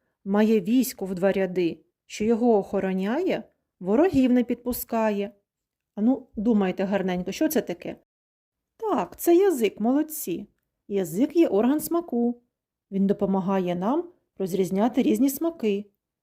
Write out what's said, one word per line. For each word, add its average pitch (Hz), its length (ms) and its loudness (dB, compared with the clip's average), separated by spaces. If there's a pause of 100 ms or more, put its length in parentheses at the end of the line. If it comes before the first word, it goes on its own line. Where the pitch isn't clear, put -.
(260)
має 214 360 2
військо 214 440 -2
в 190 100 -6
два 185 160 2
ряди, 185 480 -2 (260)
що - 200 -6
його 226 320 4
охороняє, 196 840 -2 (360)
ворогів 262 520 2
не 247 120 4
підпускає. 220 880 -4 (640)
Ану, 233 400 0
думайте 196 480 0
гарненько, 185 480 -2
що 311 180 0
це 262 120 0
таке? - 340 -10 (840)
Так, 339 420 -4
це 339 160 4
язик, 339 440 2
молодці. 233 680 -2 (400)
Язик 196 480 -2
є 339 120 6
орган 247 320 2
смаку. 247 640 -2 (500)
Він 196 160 0
допомагає 190 680 0
нам 233 280 -2 (340)
розрізняти 190 640 0
різні 220 280 2
смаки. 240 560 -4 (380)